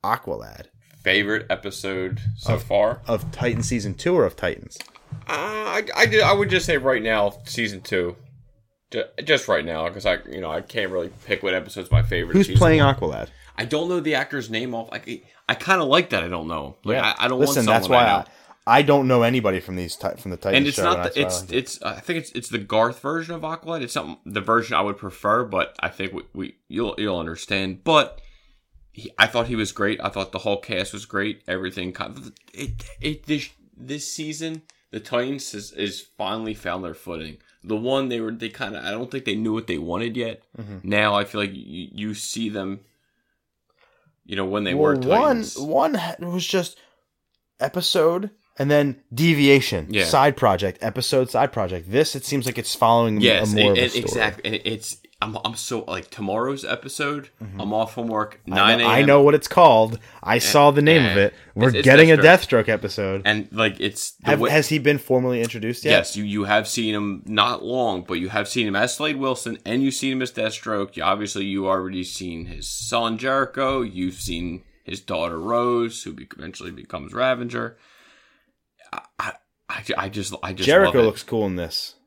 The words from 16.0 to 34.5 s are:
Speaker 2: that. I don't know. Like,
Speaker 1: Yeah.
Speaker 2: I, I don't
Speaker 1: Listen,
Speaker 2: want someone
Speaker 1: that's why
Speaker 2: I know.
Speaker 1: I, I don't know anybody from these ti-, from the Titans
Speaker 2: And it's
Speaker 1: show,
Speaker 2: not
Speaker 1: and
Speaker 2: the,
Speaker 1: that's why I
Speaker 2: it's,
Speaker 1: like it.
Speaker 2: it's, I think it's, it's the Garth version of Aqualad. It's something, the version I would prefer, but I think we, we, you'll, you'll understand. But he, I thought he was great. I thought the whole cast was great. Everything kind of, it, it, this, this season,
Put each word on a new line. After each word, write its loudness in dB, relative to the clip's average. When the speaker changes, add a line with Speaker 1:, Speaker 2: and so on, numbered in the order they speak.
Speaker 2:
that. 0
I -6
don't -6
know. -8
Like, 0
Speaker 1:
Yeah. 0
Speaker 2:
I, 0
I 0
don't 0
Speaker 1:
Listen, 2
Speaker 2:
want -
someone 4
Speaker 1:
that's -4
why 8
Speaker 2:
I -
know. -8
Speaker 1:
I, 6
I 6
don't 4
know 4
anybody 2
from -10
these -6
ti-, -6
from -10
the -8
Titans 0
Speaker 2:
And 2
it's -2
Speaker 1:
show, 0
Speaker 2:
not 2
Speaker 1:
and -2
Speaker 2:
the, -4
Speaker 1:
that's -4
why -2
I 2
Speaker 2:
it's, -4
Speaker 1:
like -12
it. 0
Speaker 2:
it's, -6
I -8
think -6
it's, -14
it's -10
the -4
Garth 0
version -6
of -10
Aqualad. -8
It's -10
something, -6
the -6
version 0
I 2
would -2
prefer, -2
but -2
I -4
think -8
we, -8
we, -8
you'll, -4
you'll -2
understand. -6
But 2
he, -16
I 8
thought -2
he -4
was -4
great. -2
I -4
thought -6
the -8
whole -2
cast -6
was -14
great. -6
Everything -6
kind -12
of, -18
it, -10
it, -8
this, -4
this -12
season, -10